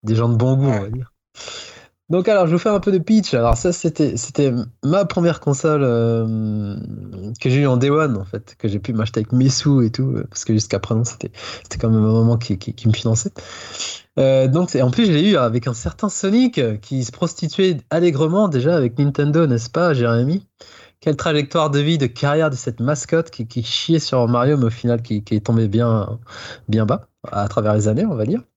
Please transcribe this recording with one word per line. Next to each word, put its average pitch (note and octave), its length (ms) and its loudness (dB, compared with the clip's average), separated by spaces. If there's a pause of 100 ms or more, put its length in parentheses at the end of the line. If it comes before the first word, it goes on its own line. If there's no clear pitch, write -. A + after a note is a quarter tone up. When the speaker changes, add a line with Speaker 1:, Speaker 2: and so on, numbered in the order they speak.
Speaker 1:
des A2 140 0
gens A#2 120 2
de A#2+ 60 2
bon B2+ 220 2
goût, C3+ 100 2
on C3+ 60 2
va G#2 80 -2
Speaker 2:
Ouais. G2 100 -8
Speaker 1:
dire. B2 220 -10 (960)
Donc F3+ 160 0
alors, G3 220 4
je D#3+ 40 2
vous F3 60 2
fais A3 100 0
un G3+ 120 2
peu G3+ 100 0
de F#3+ 80 2
pitch. G#3+ 360 2
Alors A#2 220 4
ça, F3+ 160 0
c'était, D#3 440 -2
c'était C3+ 360 -2 (300)
ma F#3 220 2
première E3+ 340 0
console, D3 460 0
euh, A2+ 920 0 (680)
que - 80 -2
j'ai C3 120 2
eue C#3+ 80 2
en B2+ 80 2
Day C3+ 140 2
One, D3 260 2
en G2 80 -6
fait, - 340 -12
que - 80 -6
j'ai G#2 140 -2
pu G#2+ 120 -6
m'acheter A2 280 -2
avec G#2+ 100 -4
mes C3 200 4
sous C3+ 320 2
et A2 80 2
tout, C3 260 -4
euh, - 120 -6
parce - 160 -12
que A#2 80 -2
jusqu'à G#2+ 280 0
présent, A2+ 240 -2
c'était, - 260 -10 (320)
c'était - 160 -12
quand A2+ 120 -2
même A2 140 4
un A2 80 4
moment A2+ 260 4
qui, G#2 200 -4
qui, - 160 -10
qui - 140 -2
me G#2+ 60 4
finançait. A2+ 360 -2 (880)
Euh, C3+ 300 4
donc, E3+ 220 2
c'est, C3 120 0
en B2+ 80 4
plus, A3+ 160 2
je F#3 60 4
l'ai E3 180 4
eu F#3+ 60 4
avec B2 320 0
un A#2+ 60 -4
certain - 340 -6
Sonic, A3+ 500 0
euh, A2+ 180 0
qui B2+ 280 -6
se G#2+ 80 -10
prostituait F3 640 -2 (140)
allègrement E3+ 580 2
déjà D3 280 2
avec B2 220 0
Nintendo, D3 480 2
n'est-ce A#2 240 0
pas, E3 240 2
Jérémy ? B2 500 0 (560)
Quelle D3+ 140 0
trajectoire D3+ 560 0
de C#3+ 80 0
vie, D#3 180 2
de C#3+ 100 0
carrière D3 440 0
de C3 60 -6
cette - 240 -8
mascotte D3+ 500 -2
qui, A2+ 160 -10
qui A#2 160 -6
chiait D#3+ 380 0
sur B2 260 0
Mario, B2 300 2
mais C3 80 2
au A2+ 60 2
final A#2+ 300 -2
qui, G#2+ 220 -4
qui A2 140 -4
est G#2 100 -2
tombé A2+ 220 2
bien, A2 500 0 (500)
bien G#2+ 180 2
bas A#2+ 200 -2 (240)
à G2+ 160 -2
travers G#2+ 280 0
les G#2+ 120 2
années, A2+ 180 2
on F#3+ 120 -2
va G#2+ 100 -2
dire. G3+ 140 -2 (160)